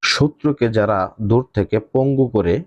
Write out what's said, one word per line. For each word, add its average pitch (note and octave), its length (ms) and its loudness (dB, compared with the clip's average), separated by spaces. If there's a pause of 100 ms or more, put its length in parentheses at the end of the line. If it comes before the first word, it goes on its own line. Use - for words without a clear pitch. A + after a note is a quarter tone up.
(160)
শত্রুকে D3 540 -2
যারা G#2 280 0 (240)
দূর A#2 220 2 (100)
থেকে G#2 220 -2 (160)
পঙ্গু C3+ 360 2
করে G2 260 0 (120)